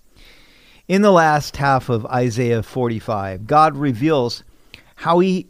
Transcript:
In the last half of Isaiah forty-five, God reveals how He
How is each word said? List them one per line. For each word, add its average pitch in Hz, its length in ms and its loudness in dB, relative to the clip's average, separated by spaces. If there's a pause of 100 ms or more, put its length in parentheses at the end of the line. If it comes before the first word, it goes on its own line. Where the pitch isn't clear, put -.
(880)
In 190 140 2
the 208 80 6
last 156 480 2
half 135 320 0
of 113 160 -2
Isaiah 120 560 -2
forty-five, 107 840 -6
God 151 300 4
reveals 135 680 -2 (500)
how 170 240 0
He 185 320 0